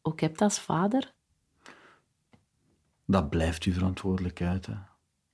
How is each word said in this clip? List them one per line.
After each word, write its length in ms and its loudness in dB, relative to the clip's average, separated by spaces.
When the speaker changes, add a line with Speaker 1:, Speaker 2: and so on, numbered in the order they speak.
Speaker 1:
ook 180 -4
hebt 200 -2
als 180 4
vader? 540 0
Speaker 2:
Dat 240 4
blijft 340 0
uw 80 2
verantwoordelijkheid, 920 0
hè. 60 -8